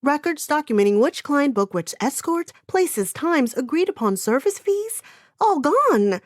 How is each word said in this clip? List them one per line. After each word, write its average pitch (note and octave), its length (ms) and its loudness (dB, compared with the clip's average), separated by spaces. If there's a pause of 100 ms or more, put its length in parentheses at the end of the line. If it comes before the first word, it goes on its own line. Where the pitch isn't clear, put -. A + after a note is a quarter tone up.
Records D4 460 -2
documenting G#3 540 2
which - 240 0
client C#4+ 300 2
booked G3+ 200 -2
which E3+ 260 -4
escorts, E4 520 -4 (160)
places, C#4 440 -2
times, D4 420 0
agreed D#4 340 -2
upon G#3+ 280 -2
service C4 400 -2
fees, G#4 460 -4 (380)
all G4+ 180 2
gone. B3 680 2